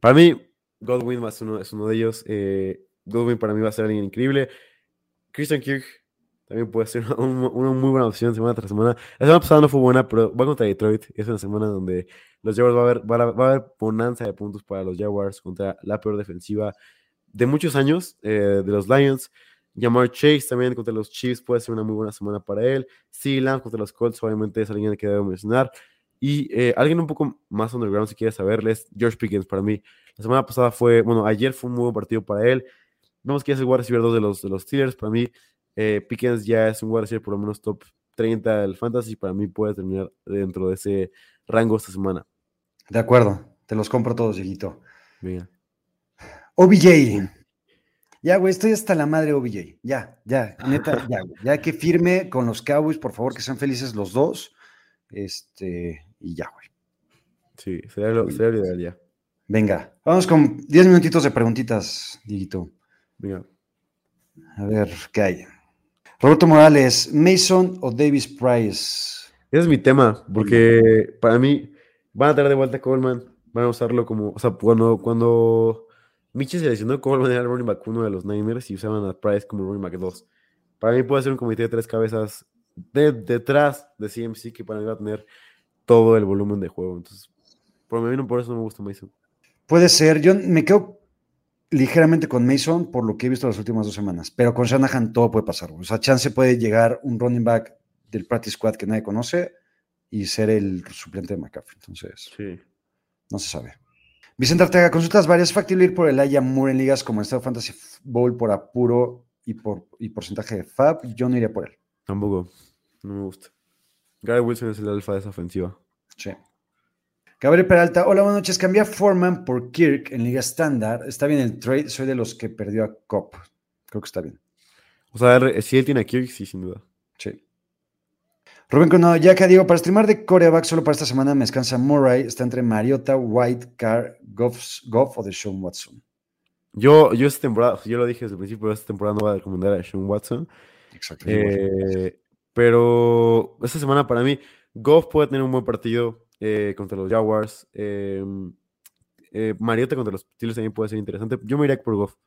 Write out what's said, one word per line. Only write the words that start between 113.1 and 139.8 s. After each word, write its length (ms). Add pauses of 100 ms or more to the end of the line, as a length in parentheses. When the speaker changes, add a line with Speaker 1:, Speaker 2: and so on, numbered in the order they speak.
Speaker 1:
me 80
gusta. 260 (720)
Garrett 220
Wilson 260
es 80
el 100
alfa 260
de 60
esa 100
ofensiva. 460 (400)
Speaker 2:
Sí. 140 (1120)
Gabriel 260
Peralta, 400
hola, 160
buenas 180
noches. 180
Cambié 240
a 20
Foreman 600
por 260
Kirk 420
en 120
liga 160
estándar. 640
¿Está 200
bien 140
el 180
trade? 300
Soy 180
de 80
los 200
que 140
perdió 360
a 100 (120)
Cobb. 240 (560)
Creo 160
que 40
está 140
bien. 180 (760)
Speaker 1:
O 60
sea, 200
re-, 240
si 160
él 60
tiene 160
a 40
Kirk, 240
sí, 160
sin 180
duda. 200 (360)
Speaker 2:
Sí. 240 (1300)
Rubén 200
Coronado, 280
ya 200
que 100
digo, 180
para 140
streamar 300
de 160
coreback 400
solo 180
para 120
esta 120
semana 300
me 60
descansa 360
Murray. 440
Está 200
entre 200
Mariota, 540
White, 600
Carr, 460
Goff, 640
Goff 300
o 40
Deshaun 400
Watson. 400 (720)
Speaker 1:
Yo, 400
yo 160
esta 140
temporada, 420
yo 140
lo 80
dije 180
desde 100
el 40
principio, 340
esta 160
temporada 260
no 60
voy 100
a 40
recomendar 380
a 40
Deshaun 300